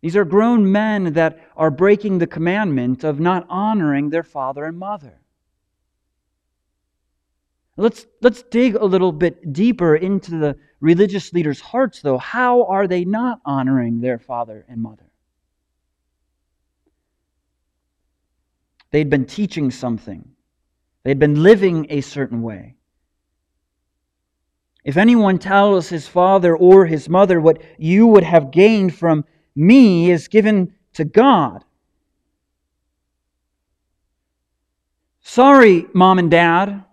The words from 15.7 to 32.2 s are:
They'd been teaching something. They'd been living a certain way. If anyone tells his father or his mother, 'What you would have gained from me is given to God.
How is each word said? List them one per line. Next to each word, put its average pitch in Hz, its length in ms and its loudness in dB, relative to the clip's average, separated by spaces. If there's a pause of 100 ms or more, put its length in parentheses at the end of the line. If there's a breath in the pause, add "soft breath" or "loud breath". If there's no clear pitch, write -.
They'd 151 180 -2
been 135 160 -2
teaching 165 460 -6
something. 110 600 -12 (760)
They'd 135 140 -4
been 147 240 0
living 185 460 2
a 147 120 -6
certain 123 420 -8
way. 113 340 -14 (2000)
If 147 120 -6
anyone 208 420 2
tells 196 500 0
his 165 180 -10
father 180 500 2
or 180 300 6
his 156 220 -6
mother, 180 320 2
'What 160 220 2 (160 soft breath)
you 190 300 2
would 208 140 6
have 160 280 2
gained 190 440 2
from 160 300 -2 (300)
me 180 560 4
is 170 180 -2
given 202 460 0 (200)
to 160 100 -6
God. 170 600 0 (3500)